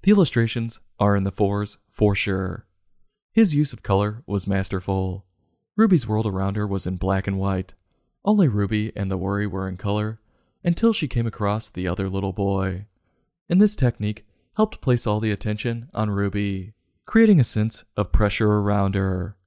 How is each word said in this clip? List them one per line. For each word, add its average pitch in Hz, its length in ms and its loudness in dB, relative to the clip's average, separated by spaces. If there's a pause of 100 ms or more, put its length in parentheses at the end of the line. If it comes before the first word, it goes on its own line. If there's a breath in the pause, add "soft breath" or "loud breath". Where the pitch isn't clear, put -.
The 196 100 6
illustrations 117 640 2 (220)
are 101 160 4
in 98 80 0
the 98 80 -2
fours 101 460 -2 (120)
for 104 240 2
sure. 95 520 -4 (680)
His 185 240 4
use 147 160 0
of 117 100 -16
color 104 420 0
was 101 220 -2
masterful. 95 800 -2 (500)
Ruby's 185 320 4
world 107 200 -2
around 98 300 -2
her 104 100 -2
was 98 200 -4
in 95 100 -4
black 95 300 -2
and 98 120 -4
white. 95 360 -4 (500)
Only 202 240 4
Ruby 104 480 -2
and 95 140 -4
the 95 80 -2
worry 101 280 -2
were 95 220 -6
in 90 80 -8
color, 104 440 -4 (440)
until 180 280 2
she 156 160 -4
came 117 180 -2
across 107 420 -2
the 90 180 -6
other 95 220 -2
little 98 240 -4
boy. 98 540 -2 (600)
And 180 120 4
this 208 160 4
technique 107 500 -2 (300)
helped 214 240 -2
place 123 260 0
all 107 140 0
the 110 100 0
attention 113 640 -6
on 110 180 -2
Ruby, 101 640 -4 (320)
creating 214 340 6
a 127 60 6
sense - 400 -2 (120)
of 104 140 -2
pressure 107 400 4
around 101 440 2
her. 95 420 -2 (100)